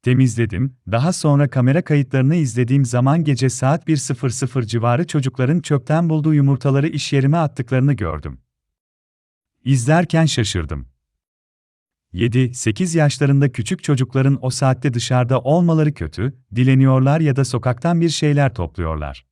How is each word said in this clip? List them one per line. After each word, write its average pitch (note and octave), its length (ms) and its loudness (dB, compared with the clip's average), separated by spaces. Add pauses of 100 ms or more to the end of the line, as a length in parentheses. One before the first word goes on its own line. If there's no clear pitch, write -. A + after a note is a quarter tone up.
Temizledim, A#2+ 720 0 (140)
daha C3 220 0
sonra C#3+ 380 0
kamera C3+ 340 0
kayıtlarını C#3+ 520 0
izlediğim B2+ 480 0
zaman C3 400 0
gece C3 240 0
saat C#3 400 -2
bir D#3+ 80 2
sıfır C3+ 340 -4
sıfır C3 320 -4
civarı A#2 440 0
çocukların C3+ 540 0
çöpten D3+ 480 -2
bulduğu D#3 260 0
yumurtaları C#3 540 2
iş D3+ 240 -6
yerime C#3 240 2
attıklarını C#3 560 -2
gördüm. D#2 480 -6 (1200)
İzlerken D#3 640 2
şaşırdım." D#2 600 -4 (1200)
Yedi, A#2+ 420 0
sekiz D#3+ 400 -2
yaşlarında C#3 580 2
küçük F3+ 300 -6
çocukların C3+ 600 0
o C3 80 -2
saatte C3 440 -2
dışarıda B2 460 0
olmaları D#3 540 0
kötü, F#2 440 -6 (160)
dileniyorlar C3 680 4
ya C#3 160 2
da C#3 80 0
sokaktan C3 560 -2
bir E3+ 80 2
şeyler C#3+ 460 0
topluyorlar. D#2+ 760 -6